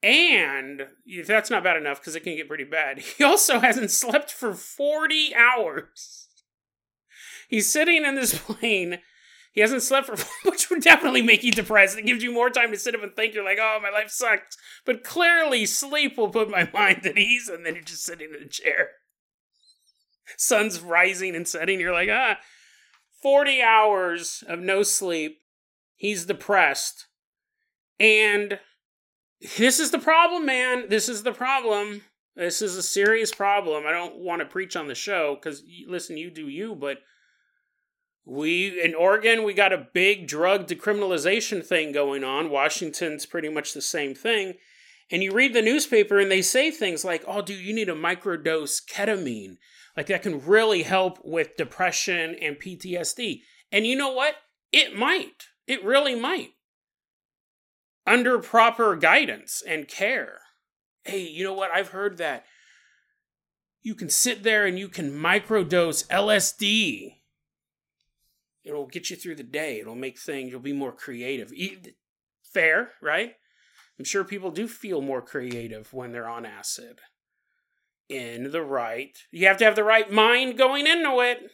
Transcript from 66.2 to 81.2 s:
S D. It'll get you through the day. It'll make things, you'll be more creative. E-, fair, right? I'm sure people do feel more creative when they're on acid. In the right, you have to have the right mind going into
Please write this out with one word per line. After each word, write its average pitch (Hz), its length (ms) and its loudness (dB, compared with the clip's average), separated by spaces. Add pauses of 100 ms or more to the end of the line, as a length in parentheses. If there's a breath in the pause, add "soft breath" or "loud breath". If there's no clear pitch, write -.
S 202 220 2
D. 196 680 -2 (1400)
It'll 147 240 -10
get 160 220 -10
you 175 80 -12
through 170 180 -12
the 143 80 -16
day. 135 360 -6
It'll 110 160 -14
make 127 220 -10
things, 135 320 -10
you'll 123 120 -14
be 143 120 -6
more 139 200 -6
creative. 123 580 -10
E-, 190 260 -10 (640)
fair, 180 500 0 (100)
right? 180 340 -4 (640 soft breath)
I'm 131 60 -12
sure 196 180 -4
people 190 280 -8
do 196 160 -6
feel 196 340 -8
more 135 200 -6
creative 117 720 -10
when 123 200 -12
they're 117 160 -10
on 117 160 -12
acid. - 540 -14 (1080)
In 127 420 -10
the 165 100 -4
right, 131 560 -6 (140)
you 170 160 2
have 190 100 4
to 226 80 4
have 208 100 6
the 214 80 0
right 214 280 2
mind 233 460 4
going 277 300 2
into 311 320 2